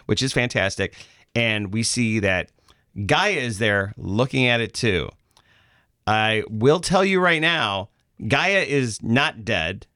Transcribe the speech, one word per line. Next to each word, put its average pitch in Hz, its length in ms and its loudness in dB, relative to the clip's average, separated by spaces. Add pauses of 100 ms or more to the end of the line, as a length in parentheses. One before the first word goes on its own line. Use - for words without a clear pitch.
which 104 160 0
is 131 100 -2
fantastic. 98 640 -2 (400)
And 107 360 0
we 113 120 -2
see 113 380 0
that 92 280 0 (560)
Gaia 180 280 2
is 120 260 -4
there 104 380 0
looking 123 500 0
at 120 140 2
it 113 120 -4
too. 90 360 0 (960)
I 110 440 2
will 123 300 4
tell 185 240 2
you 190 160 2
right 170 220 2
now, 113 480 0 (380)
Gaia 175 340 2
is 131 420 -2
not 120 400 0
dead. 95 420 -4 (100)